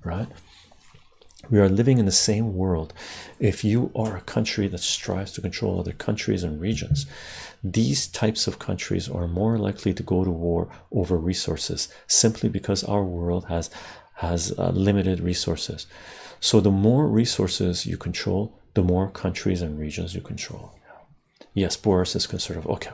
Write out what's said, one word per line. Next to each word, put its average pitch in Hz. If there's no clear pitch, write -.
right? 87
We 107
are 98
living 117
in 107
the 98
same 107
world. 90
If -
you 117
are 110
a 92
country 113
that 87
strives -
to -
control 92
other 87
countries 104
and 78
regions, 117
these 117
types -
of -
countries 92
are 87
more 104
likely 101
to -
go 92
to 92
war 85
over 90
resources, -
simply -
because 98
our 101
world 87
has, 85
has, 87
uh, 90
limited 95
resources. 85
So -
the 98
more 113
resources 95
you 85
control, 95
the 95
more 90
countries 92
and 76
regions 80
you 92
control. -
Yes, 95
Boris 92
is -
conservative. 85
Okay. -